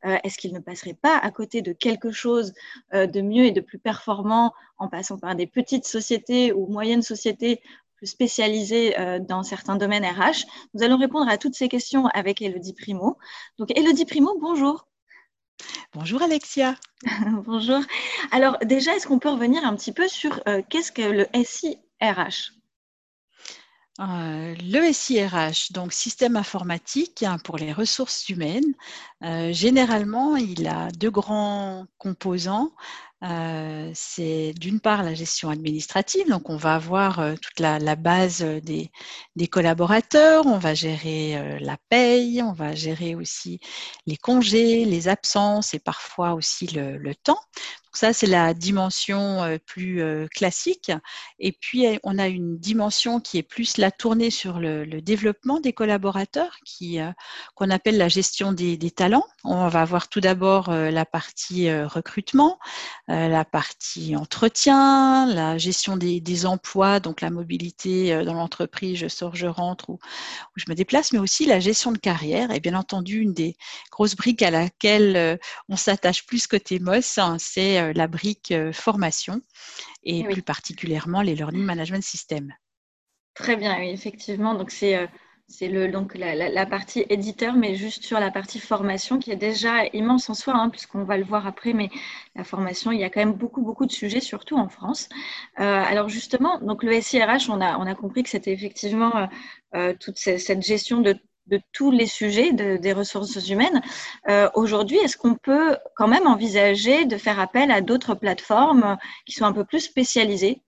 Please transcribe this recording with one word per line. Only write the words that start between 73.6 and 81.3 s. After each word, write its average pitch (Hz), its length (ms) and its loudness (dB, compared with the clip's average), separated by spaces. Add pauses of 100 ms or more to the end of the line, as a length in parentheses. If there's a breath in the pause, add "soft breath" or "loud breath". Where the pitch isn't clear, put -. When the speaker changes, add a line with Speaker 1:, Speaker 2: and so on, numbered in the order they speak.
Speaker 2:
grosses 214 240 0
briques 233 260 2
à 185 80 6
laquelle, 196 640 4
euh, 170 220 2 (320 loud breath)
on 196 80 -4
s'attache 180 500 0
plus - 220 -2
côté 190 320 -2
Moss, 196 380 0
hein, 175 200 2
c'est, 190 400 0
euh, 165 160 0
la 160 140 0
brique, 165 420 -6
euh, 160 220 0
formation 202 720 -2 (600 loud breath)
et 170 180 -2
Speaker 1:
Eh 220 60 -4
oui. 202 60 -2
Speaker 2:
plus 190 100 -4
particulièrement 165 760 -4
les 190 140 0